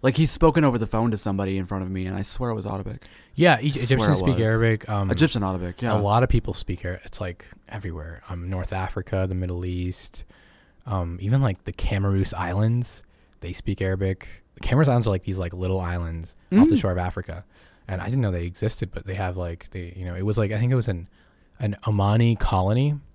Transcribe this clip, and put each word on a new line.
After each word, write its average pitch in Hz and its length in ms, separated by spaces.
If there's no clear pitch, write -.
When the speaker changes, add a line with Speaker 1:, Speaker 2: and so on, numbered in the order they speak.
Speaker 1:
Like, 131 160
he's 156 140
spoken 160 340
over 123 120
the 107 100
phone 117 240
to 107 60
somebody 98 400
in 92 80
front 95 180
of 92 80
me, 92 140
and 95 100
I 98 80
swear 123 260
it 113 60
was 101 100
Arabic. 101 380
Speaker 2:
Yeah, 156 260
E-, 143 60
Speaker 1:
I 147 40
swear 139 120
Speaker 2:
Egyptians 117 360
Speaker 1:
it 95 40
Speaker 2:
speak - 160
Speaker 1:
was. 110 80
Speaker 2:
Arabic. 113 420
Um, 101 220
Speaker 1:
Egyptian 107 320
Arabic, 90 380
yeah. 113 140
Speaker 2:
a 107 40
lot 104 240
of 127 60
people - 240
speak - 320
Ar-, 90 180
it's, - 180
like, 90 240
everywhere. 82 600
Um, 87 200
North 92 240
Africa, 95 560
the 95 60
Middle 90 300
East, 90 580
um, 90 360
even, 120 200
like, 107 220
the - 80
Camarus 98 640
Islands, 104 680
they 82 140
speak - 280
Arabic. 95 460
The - 60
Camarus 139 280
Islands 120 180
are, 104 40
like, 95 120
these, 95 140
like, 87 160
little 92 260
islands 85 560
off 233 160
the 320 80
Speaker 1:
Mm. 226 60
Speaker 2:
shore 95 100
of 90 60
Africa, 90 480
and 92 140
I - 40
didn't 127 160
know 104 100
they 87 120
existed, 95 500
but - 120
they 98 100
have, 92 220
like, 85 340
they, 87 240
you 92 100
know, 87 100
it 92 100
was, 107 120
like, 107 140
I 107 80
think 123 140
it - 20
was 117 140
an, 90 180
an 104 220
Omani 107 540
colony 113 580